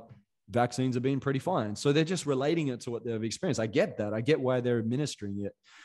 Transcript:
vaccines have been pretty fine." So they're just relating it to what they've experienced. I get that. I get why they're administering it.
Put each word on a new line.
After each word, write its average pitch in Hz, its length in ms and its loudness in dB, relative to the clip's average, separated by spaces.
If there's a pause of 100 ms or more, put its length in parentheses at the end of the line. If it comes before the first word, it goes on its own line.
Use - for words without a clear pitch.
(500)
vaccines 120 460 2
have 123 80 -2
been 135 160 0
pretty 139 200 -2
fine." 123 360 -2
So 143 160 2
they're 156 140 4
just 170 200 -2
relating 143 440 0
it 120 120 -4
to 123 100 -8
what 117 140 -6
they've 113 180 -2
experienced. 113 360 -2
I 113 80 2
get 143 300 0
that. 104 180 -2
I 110 60 0
get 143 180 4
why 127 220 2
they're 120 180 2
administering 110 680 -4
it. 98 80 -8 (320)